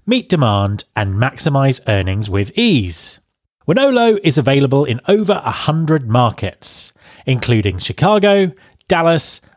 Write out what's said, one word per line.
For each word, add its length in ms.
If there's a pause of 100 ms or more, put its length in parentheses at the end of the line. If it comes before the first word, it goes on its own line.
meet 240
demand, 560 (100)
and 200
maximize 720
earnings 420
with 280
ease. 600 (480)
Wonolo 560
is 140
available 480
in 220
over 360
a 80
hundred 580
markets, 840 (340)
including 520
Chicago, 720 (360)
Dallas, 520 (180)